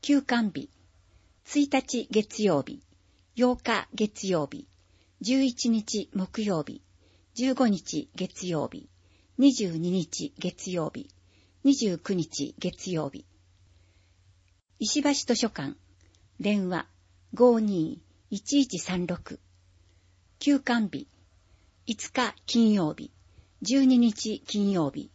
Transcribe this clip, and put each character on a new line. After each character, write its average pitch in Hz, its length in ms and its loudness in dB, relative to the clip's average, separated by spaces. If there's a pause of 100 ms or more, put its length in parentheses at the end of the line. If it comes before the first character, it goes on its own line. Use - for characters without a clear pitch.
休 285 200 4
館 233 320 0
日。 135 160 -10 (760)
一 285 240 2
日 262 420 -2
月 214 320 0
曜 165 180 4
日。 - 220 -10 (520)
八 247 200 2
日 226 380 -2
月 214 340 -4
曜 165 240 0
日。 - 160 -14 (540)
十 262 220 2
一 247 260 0
日 214 440 -2
木 196 300 -4
曜 180 200 -2
日。 - 180 -12 (520)
十 254 220 0
五 247 120 2
日 170 480 -2
月 - 320 -8
曜 156 200 -2
日。 - 220 -14 (480)
二 262 160 6
十 185 240 -2
二 175 140 -2
日 165 460 -4
月 - 340 -8
曜 165 220 -2
日。 - 160 -14 (540)
二 277 100 6
十 208 240 0
九 - 160 -4
日 151 460 -4
月 - 320 -8
曜 156 180 -4
日。 - 160 -18 (1500)
石 254 220 -2
橋 285 120 2
図 254 220 -2
書 220 140 -2
館。 139 260 -8 (640)
電 202 280 0
話、 180 200 -4 (460)
五 240 260 6
二 196 420 -2 (280)
一 277 320 0
一 226 180 0
三 180 280 -4
六。 - 320 -8 (1000)
休 285 200 2
館 233 320 0
日。 - 160 -10 (800)
五 - 240 -8
日 240 240 -2 (100)
金 226 280 4
曜 165 200 2
日。 - 180 -14 (500)
十 269 240 2
二 262 120 6
日 220 480 2
金 202 260 0
曜 160 200 0
日。 - 240 -12